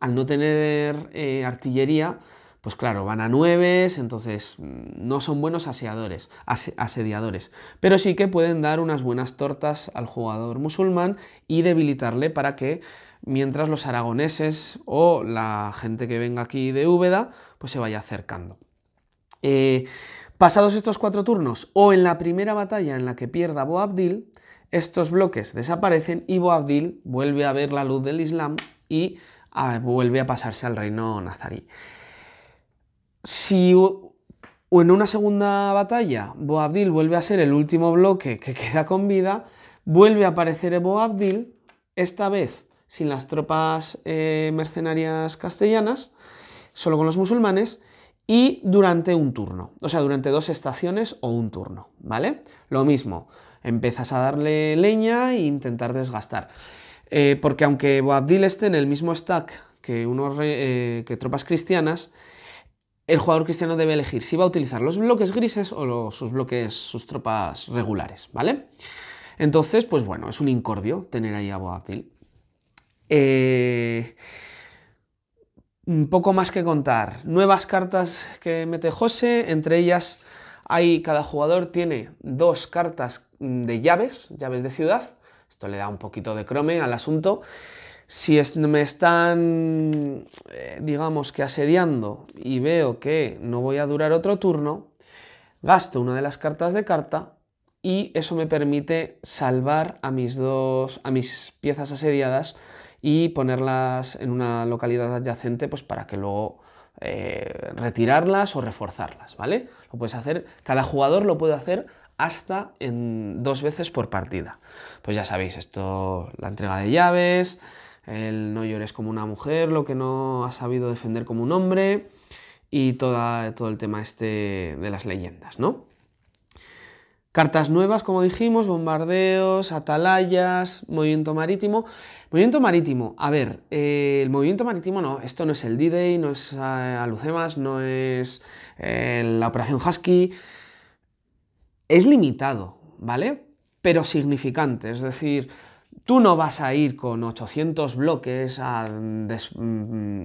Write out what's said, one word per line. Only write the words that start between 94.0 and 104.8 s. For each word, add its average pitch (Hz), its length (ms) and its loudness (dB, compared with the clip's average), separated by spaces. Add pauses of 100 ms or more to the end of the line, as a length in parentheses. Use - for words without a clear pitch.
otro 190 300 2
turno, 151 480 -2 (760)
gasto 180 380 4
una 127 160 -2
de 135 60 -2
las 143 160 -6
cartas 156 340 -2
de 208 120 0
carta 170 500 -2 (480)
y 190 320 -2
eso 170 200 -2
me 160 120 0
permite 147 760 -2
salvar 139 800 -2
a 135 80 -6
mis 127 240 -4
dos, 131 680 -2
a 123 60 -6
mis 127 500 -4
piezas 143 320 -4
asediadas 143 640 -2 (440)
y 160 300 2
ponerlas 131 840 -2
en 131 140 -6
una 120 360 -2
localidad 120 480 -2